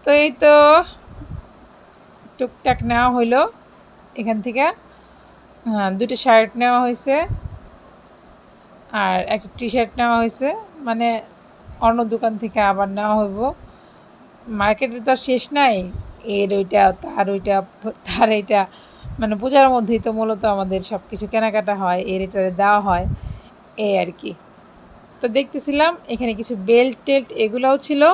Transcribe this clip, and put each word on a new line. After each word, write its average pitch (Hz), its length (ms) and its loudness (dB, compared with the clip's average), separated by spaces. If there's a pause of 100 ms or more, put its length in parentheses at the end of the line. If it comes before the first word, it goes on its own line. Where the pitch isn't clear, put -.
তো 294 60 0 (140)
এই 311 60 2 (140)
তো 294 100 8 (1800)
টুকটাক 254 420 -2 (100)
নেওয়া 240 260 2
হইলো 240 260 4 (800)
এখান 220 240 -2
থেকে। 254 200 0 (1000)
হ্যাঁ, 208 240 -2 (100)
দুটো 247 240 -4
শার্ট 226 260 4 (120)
নেওয়া 247 220 2
হয়েছে 247 320 -2 (1900)
আর 185 140 0 (160)
একটা 208 140 -6 (100)
টি 240 160 -6
শার্ট 240 260 0
নেওয়া 240 220 2
হয়েছে। 233 280 -2 (380)
মানে 233 200 -2 (800)
অন্য 233 120 2 (140)
দোকান 226 280 -2
থেকে 220 180 -4 (120)
আবার 196 160 0 (100)
নেওয়া 208 220 0
হইব। 202 200 -4 (1200)
মার্কেটে 226 460 0
তো 269 100 2
আর 254 120 -8
শেষ 254 160 0 (140)
নাই, 262 180 4 (600)
এর 202 200 0
ওইটা, 196 240 2 (220)
তার 202 300 -2
ওইটা, 196 220 -2 (520)
তার 233 220 2 (100)
এইটা। 202 220 0 (580)
মানে 214 220 -2
পূজার 269 340 6
মধ্যেই 226 300 0
তো 233 120 0
মূলত 220 260 -4 (120)
আমাদের 190 340 -4
সব 202 200 -8
কিছু 214 220 -10
কেনাকাটা 214 500 -2
হয়, 180 200 0 (100)
এর 190 140 -2
এটারে 190 260 -2 (100)
দেওয়া 208 260 4
হয়, 180 180 0 (800)
এই 202 160 0
আর 175 80 -4 (100)
কি। 208 120 -10 (880)
তো 262 60 -4 (120)
দেখতেছিলাম 285 540 0 (220)
এখানে 233 260 -4
কিছু 240 140 -8 (160)
বেল্ট 240 280 4 (100)
টেল্ট 277 220 0 (160)
এগুলোও 254 300 2 (120)
ছিল 285 140 0 (120)